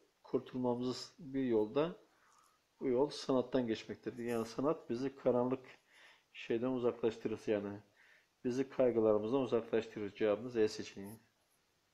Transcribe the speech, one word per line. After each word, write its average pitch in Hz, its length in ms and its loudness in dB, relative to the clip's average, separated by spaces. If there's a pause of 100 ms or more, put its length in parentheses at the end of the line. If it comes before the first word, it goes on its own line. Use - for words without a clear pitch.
(240)
kurtulmamız 123 960 -2
bir 135 240 -4
yolda, 123 520 2 (840)
bu - 80 -4
yol 131 220 2
sanattan 127 580 0
geçmektedir. 117 560 -6
Yani 117 220 -2
sanat 139 440 -2
bizi 127 260 -4
karanlık 127 500 2 (680)
şeyden 120 360 -2
uzaklaştırır 117 800 -2
yani. 101 320 0 (640)
Bizi 131 260 -2
kaygılarımızdan 113 720 4
uzaklaştırır. 113 720 -2
Cevabımız 113 420 0
E 107 100 6
seçeneği. 104 520 -10 (720)